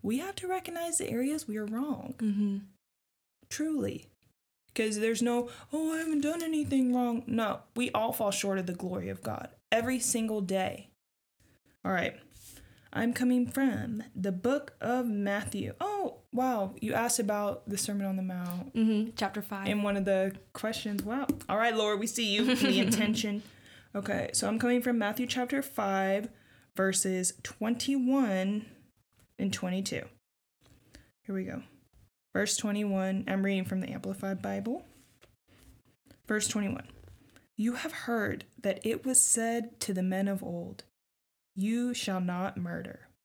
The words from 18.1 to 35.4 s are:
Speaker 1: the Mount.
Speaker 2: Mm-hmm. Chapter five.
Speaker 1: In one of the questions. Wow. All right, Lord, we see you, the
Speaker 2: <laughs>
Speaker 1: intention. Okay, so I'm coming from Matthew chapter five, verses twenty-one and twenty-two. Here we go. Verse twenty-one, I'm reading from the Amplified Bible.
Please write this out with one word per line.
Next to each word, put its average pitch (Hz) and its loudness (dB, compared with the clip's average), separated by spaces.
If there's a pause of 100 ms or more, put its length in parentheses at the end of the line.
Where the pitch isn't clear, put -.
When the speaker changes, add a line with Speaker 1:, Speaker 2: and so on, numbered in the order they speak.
Speaker 1:
the 185 -2
Mount. 180 -4
Speaker 2:
Mm-hmm. 220 4
Chapter 202 -2
five. 196 -8
Speaker 1:
In 208 0
one 202 2
of 196 0
the 190 2 (160)
questions. 214 -4
Wow. 240 -2 (220)
All 196 2
right, 226 4
Lord, 208 4
we 214 0
see 226 0
you, 247 4
the 254 4
Speaker 2:
<laughs> - -
Speaker 1:
intention. 214 2 (520)
Okay, 202 -2
so - 2
I'm 220 2
coming 240 4
from 240 2
Matthew 214 0
chapter 262 0
five, 196 0 (480)
verses 190 2 (100)
twenty-one 233 2 (720)
and 196 0
twenty-two. 190 -2 (1200)
Here 196 -4
we 190 -2
go. - -6 (720)
Verse 202 2
twenty-one, 196 0
I'm 190 0
reading 190 2
from 185 -2
the - -4
Amplified 196 -6
Bible. 202 -4 (1400)